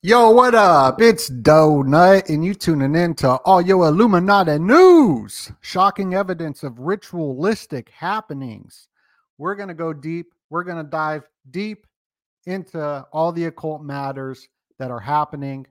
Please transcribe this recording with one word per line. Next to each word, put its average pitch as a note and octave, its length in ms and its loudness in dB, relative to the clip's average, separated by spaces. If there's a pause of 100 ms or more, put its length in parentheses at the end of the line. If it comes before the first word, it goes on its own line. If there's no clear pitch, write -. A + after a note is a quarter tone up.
Yo, A3+ 260 6
what B3 220 6
up? D#3+ 460 4
It's A3+ 300 2
Donut, D3+ 960 4
and D#3 160 -4
you G3 100 -4
tuning D3 400 -2
in E3+ 220 -2
to B2+ 200 0 (100)
all F#3 160 4
your F3+ 260 2
Illuminati F#3 720 2
news. B3 920 4 (120)
Shocking F#3+ 520 -2
evidence F3 500 -6
of B2 140 -12
ritualistic D#3+ 1080 -8
happenings. C#3 1000 -14 (480)
We're F3 180 -10
gonna G3 180 -14
go D#3+ 200 -8
deep. D#3+ 400 -12 (160)
We're F3 160 -8
gonna E3+ 180 -12
dive D#3 400 -6 (280)
deep G#3 360 -12 (580)
into D#3 680 -10
all D#3+ 180 -2
the E3+ 140 -6
occult D#3 360 -10
matters C#3 680 -12 (280)
that C3 140 -12
are A#2+ 80 -12
happening C#3 720 -6